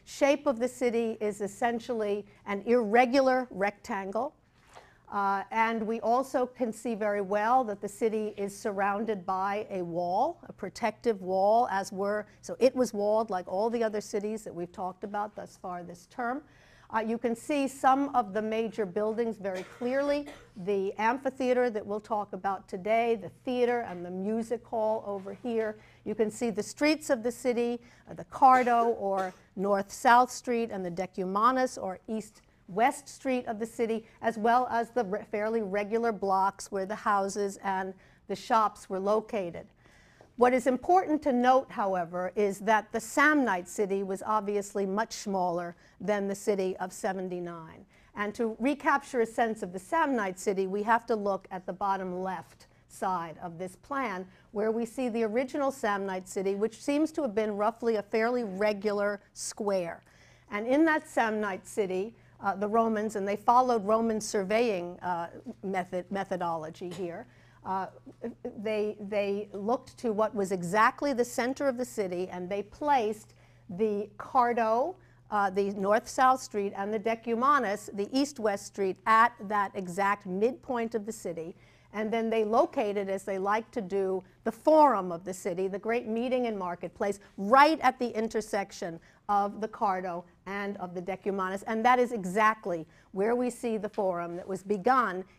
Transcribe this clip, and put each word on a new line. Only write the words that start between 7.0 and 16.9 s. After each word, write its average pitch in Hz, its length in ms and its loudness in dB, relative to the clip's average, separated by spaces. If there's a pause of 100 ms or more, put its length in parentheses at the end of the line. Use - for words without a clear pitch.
well 208 420 2
that 202 180 -6
the 208 60 -6
city 214 500 -2
is 202 180 -6
surrounded 202 680 -2
by 196 460 -2
a 190 100 -4
wall, 175 640 -2
a - 60 -16
protective 220 680 -4
wall, 196 500 4
as 196 200 -2
were, 202 360 -2 (140)
so 190 180 -10
it 254 160 6
was 254 180 2
walled 214 380 2
like 180 160 -4
all 202 240 0
the 233 120 0
other 214 180 -2
cities 214 420 -4
that 190 100 -12
we've 175 180 -8
talked 185 320 -8
about 208 320 -6
thus - 240 -14
far 180 240 -8
this 175 280 -16
term. 247 320 -6 (480)